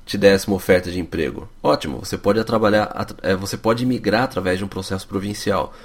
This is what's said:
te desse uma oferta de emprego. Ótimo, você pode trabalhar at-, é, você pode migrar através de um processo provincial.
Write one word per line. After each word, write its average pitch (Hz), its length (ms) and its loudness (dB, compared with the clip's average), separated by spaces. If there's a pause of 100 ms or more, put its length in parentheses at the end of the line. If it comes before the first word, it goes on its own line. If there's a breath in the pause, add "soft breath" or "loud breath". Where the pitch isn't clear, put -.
te - 100 -6
desse 98 320 6
uma 98 80 2
oferta 90 360 2
de 90 80 -4
emprego. 80 500 -4 (140)
Ótimo, 143 420 0
você - 100 -6
pode 107 280 2
trabalhar 107 400 2 (100)
at-, 107 300 -8
é, 95 120 0
você 98 220 -6
pode 120 300 0
migrar 110 340 0
através 92 380 -2
de 101 40 -6
um 98 40 -4
processo 95 400 -6
provincial. 98 640 -2 (120)